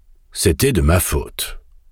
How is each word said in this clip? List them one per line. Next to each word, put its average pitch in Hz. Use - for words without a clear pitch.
c'était -
de -
ma 80
faute. -